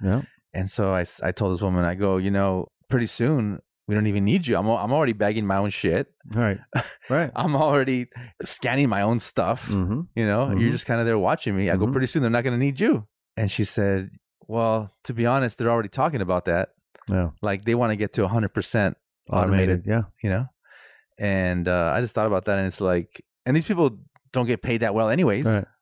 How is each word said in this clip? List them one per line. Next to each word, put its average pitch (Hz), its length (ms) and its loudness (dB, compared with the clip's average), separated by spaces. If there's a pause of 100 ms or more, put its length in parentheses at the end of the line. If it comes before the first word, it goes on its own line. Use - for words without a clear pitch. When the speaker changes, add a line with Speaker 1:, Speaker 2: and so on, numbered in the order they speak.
Speaker 1:
Yeah. 101 200 0 (320)
Speaker 2:
And 95 160 -4
so 95 240 0
I 90 80 0
s-, - 200 -8
I 85 100 -2
told 92 220 0
this 87 80 -2
woman, 92 240 2
I 87 100 0
go, 95 220 0
"You 95 140 0
know, 98 360 0 (220)
pretty 123 180 2
soon, 117 520 -2 (280)
we 104 80 -2
don't 107 120 2
even 101 160 0
need 156 240 2
you. 117 100 2
I'm 95 100 0
al-, 113 100 2
I'm 107 160 -2
already 143 200 2
bagging 107 320 0
my 98 120 0
own 101 140 0
shit. 92 360 0 (260)
Speaker 1:
Right. 107 260 0 (160)
Speaker 2:
<laughs> 120 80 0 (260)
Speaker 1:
Right. 156 260 0
Speaker 2:
I'm 147 200 0
already 135 520 2 (360)
scanning 131 440 0
my 101 140 2
own 113 180 2
stuff. - 480 -2
Speaker 1:
Mm-hmm. 101 340 0 (140)
Speaker 2:
You 113 120 2
know, 107 180 2
Speaker 1:
Mm-hmm. 101 140 0
Speaker 2:
you're 117 120 2
just - 140 -4
kinda 117 180 0
there 113 160 2
watching 101 380 0
me." 95 120 2
I 85 60 4
go, 95 80 2
Speaker 1:
Mm-hmm. 117 80 0
Speaker 2:
"Pretty 131 160 0
soon, 156 140 -2
they're 117 100 2
not 120 120 0
gonna 123 140 -2
need 135 220 0
you." 202 280 0 (280)
And 107 160 0
she - 120 -2
said, 98 480 0 (360)
"Well, 110 440 -2 (140)
to 127 80 -6
be 117 120 0
honest, 127 320 0
they're 117 140 0
already 113 180 0
talking 139 320 -2
about 90 240 0
that." 90 240 0 (400)
Speaker 1:
Yeah. 92 220 0 (100)
Speaker 2:
Like, 101 240 -4
they 117 100 2
wanna 117 200 0
get 104 180 -4
to 113 100 0
a 95 40 2
hundred 110 260 0
percent 101 420 0 (360)
automated, 95 480 2
Speaker 1:
Automated, 90 80 -10
yeah. 110 140 2 (220)
Speaker 2:
you 104 60 0
know? 101 160 -2 (720)
And, 92 500 0
uh, 87 280 2
I 110 60 2
just 120 140 -6
thought 110 120 2
about 98 180 0
that, 101 120 0
and 95 100 0
it's 92 140 -6
like, 90 420 -2 (220)
and 127 100 2
these 160 100 2
people 151 340 0 (320)
don't 123 160 0
get 117 140 -2
paid 117 200 0
that 110 120 0
well 110 160 2
anyways. 131 360 2
Speaker 1:
Right. 107 200 2 (160)